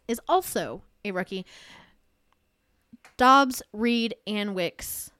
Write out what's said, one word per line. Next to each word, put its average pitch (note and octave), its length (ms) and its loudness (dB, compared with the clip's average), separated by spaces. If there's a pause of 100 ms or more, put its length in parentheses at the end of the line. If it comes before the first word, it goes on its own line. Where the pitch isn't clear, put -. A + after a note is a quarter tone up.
is A3+ 200 -4
also G#3+ 540 -4 (220)
a G#3 80 -6
rookie. F#3 320 -6 (1700)
Doubs, C4 460 6 (100)
Reed, A#3 420 0 (120)
and G#3 280 -4
Wicks, - 640 -8